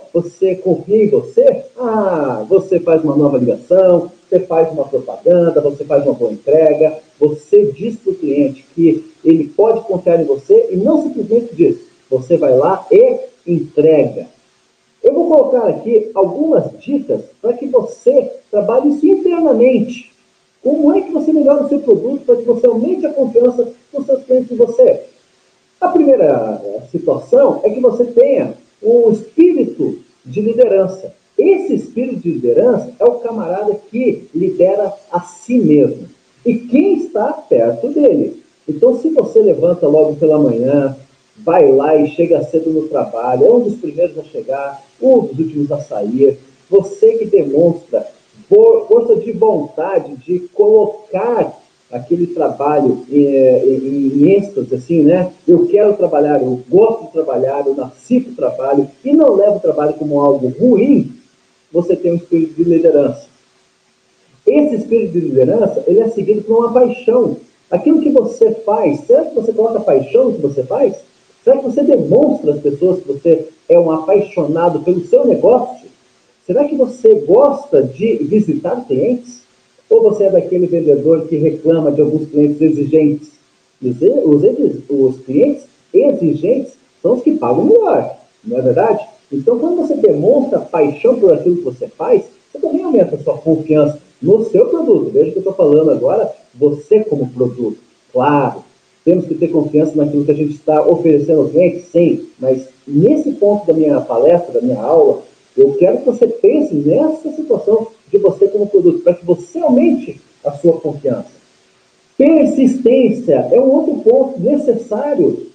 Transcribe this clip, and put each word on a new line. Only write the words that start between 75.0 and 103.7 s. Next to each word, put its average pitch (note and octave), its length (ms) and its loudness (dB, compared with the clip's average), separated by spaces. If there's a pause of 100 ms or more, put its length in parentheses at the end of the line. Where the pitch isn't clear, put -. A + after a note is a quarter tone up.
seu - 180 2
negócio? - 640 0 (580)
Será C4 200 0
que D4+ 100 -6
você A3+ 400 2 (120)
gosta G#3+ 560 2
de F#3 340 -4
visitar F3+ 680 -2
clientes? F#3 580 -4 (460)
Ou A3+ 140 4
você G3+ 220 2
é F#3+ 60 0
daquele F3+ 360 0
vendedor D#3 640 0
que E3 80 -4
reclama D3+ 560 0
de D3+ 100 0
alguns D3+ 260 -2
clientes D3 320 0
exigentes? D3 720 0 (500)
Os B2+ 220 -6
e-, B3 220 2
os D3 180 2
exi-, B3 460 0
os C3+ 320 0
clientes A3 440 -2 (280)
exigentes A#3 800 0 (280)
são G3+ 140 0
os B3+ 80 -4
que D4+ 140 0
pagam - 280 -2
melhor, G4 520 2 (280)
não E3 140 -6
é B2+ 40 -2
verdade? F#3 440 0 (260)
Então, F3+ 260 -2
quando F4 180 -2
você D4 180 -2
demonstra E3 640 2
paixão E3 600 -2
por F#3+ 140 4
aquilo F3 260 -2
que - 40 -8
você B2+ 240 -10
faz, - 380 -2 (260)
você - 80 -16
também E4 240 -4
aumenta G#3 320 0
a - 60 -6
sua C#3 180 -4
confiança D#3 640 0 (200)
no G#3 260 2
seu F#3+ 200 2
produto. G3 460 0
Veja D#3 180 0
que - 80 -6
eu F#3+ 60 -4
tô F#3+ 80 -4
falando D3+ 400 2
agora, B2+ 400 -2 (200)
você D3 520 0
como C3+ 240 -4
produto. A#2+ 500 -6 (340)
Claro, C3+ 520 -2 (400)
temos F3 220 0
que - 100 -6
ter E3 120 -2
confiança D3+ 460 0
naquilo D3 300 -2
que D3+ 80 2
a C#3+ 40 -4
gente D3 180 -4
está D3+ 300 -2
oferecendo D#3+ 580 2
ao - 60 -4
cliente, D#3+ 340 0 (100)
sim, E3 340 0 (140)
mas C3 280 -2 (180)
nesse A3 460 0
ponto G3+ 320 0
da E3 80 2